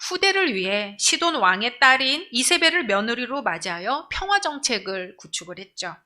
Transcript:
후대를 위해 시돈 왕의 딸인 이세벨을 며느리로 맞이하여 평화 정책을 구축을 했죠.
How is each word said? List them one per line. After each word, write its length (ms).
후대를 540
위해 460
시돈 340
왕의 460
딸인 500
이세벨을 560
며느리로 560
맞이하여 720
평화 280
정책을 760
구축을 420
했죠. 480